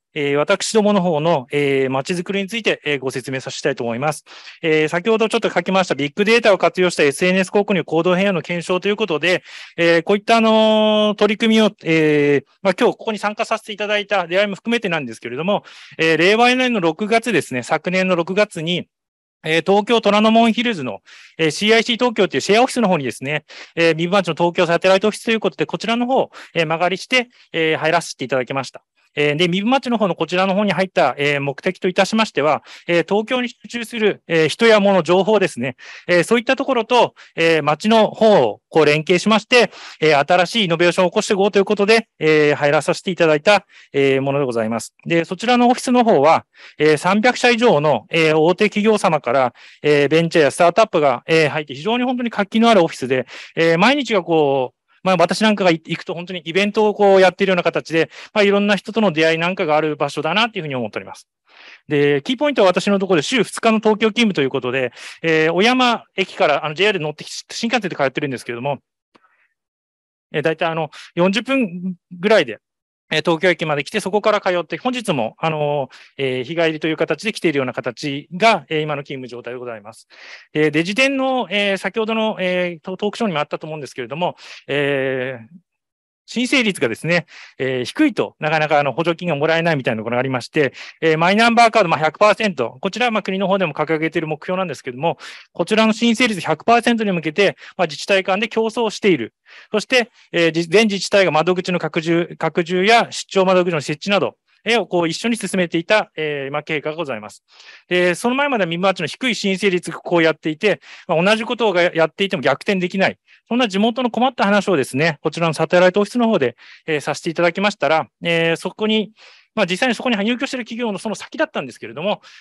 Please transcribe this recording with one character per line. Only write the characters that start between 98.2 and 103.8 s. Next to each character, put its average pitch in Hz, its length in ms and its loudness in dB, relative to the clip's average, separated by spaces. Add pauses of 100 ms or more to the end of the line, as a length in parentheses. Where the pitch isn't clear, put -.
間 190 160 -2
で 226 80 -4
競 226 200 -2
争 220 220 -2
し - 120 -10
て 214 80 4
い 165 80 4
る。 110 160 -8 (360)
そ 208 120 -2
し - 40 -12
て、 240 260 0 (200)
え 170 160 2
ー、 160 60 2
じ-、 170 100 -2
全 185 240 2
自 196 140 -4
治 - 100 -6
体 196 140 4
が 165 60 0
窓 160 240 2
口 185 180 -4
の 175 60 -2
拡 160 200 -4
充、 165 400 -2
拡 160 240 -2
充 180 220 -2
や 214 260 4
出 - 160 -10
張 190 160 2
窓 185 220 4
口 180 60 -2
の 156 100 -2